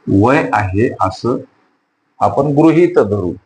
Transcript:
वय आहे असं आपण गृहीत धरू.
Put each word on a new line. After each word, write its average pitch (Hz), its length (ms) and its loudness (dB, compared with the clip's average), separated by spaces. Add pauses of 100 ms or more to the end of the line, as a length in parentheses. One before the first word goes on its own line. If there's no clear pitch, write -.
वय 113 460 2
आहे 104 360 -2 (120)
असं - 360 -4 (800)
आपण 139 360 0
गृहीत 160 440 2
धरू. 98 340 -2 (120)